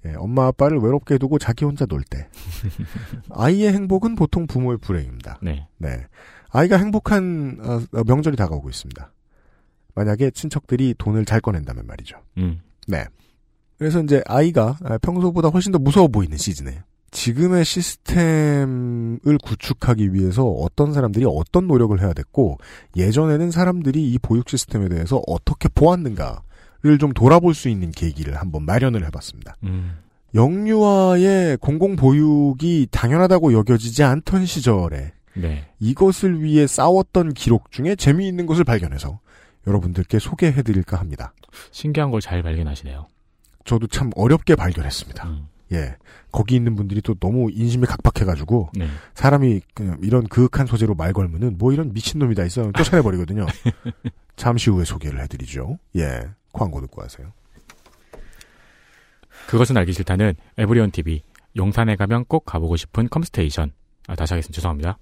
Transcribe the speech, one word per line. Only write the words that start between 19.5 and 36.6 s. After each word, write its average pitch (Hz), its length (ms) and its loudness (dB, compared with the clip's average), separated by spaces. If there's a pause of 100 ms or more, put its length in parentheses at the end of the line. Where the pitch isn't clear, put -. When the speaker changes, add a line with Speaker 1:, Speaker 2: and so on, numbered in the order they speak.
Speaker 1:
위해서 95 320 2
어떤 107 480 0
사람들이 120 340 0
어떤 175 400 0
노력을 117 320 4
해야 92 140 0
됐고 73 460 -2 (360)
예전에는 151 560 2
사람들이 160 600 0
이 120 80 0
보육 117 300 0
시스템에 107 380 -2
대해서 87 400 0
어떻게 - 420 -2
보았는가를 147 1300 2
좀 147 140 2
돌아볼 160 420 6
수 - 140 -4
있는 90 220 -4
계기를 73 460 -4
한번 76 280 -6
마련을 113 420 0
해봤습니다. - 560 -14
Speaker 2:
음. 90 340 -6 (380)
Speaker 1:
영유아의 190 1200 4
공공보육이 147 1300 2
당연하다고 165 600 4
여겨지지 113 500 2
않던 160 420 2
시절에 90 680 -2 (220)
Speaker 2:
네. 78 300 -6 (140)
Speaker 1:
이것을 170 640 2
위해 151 240 4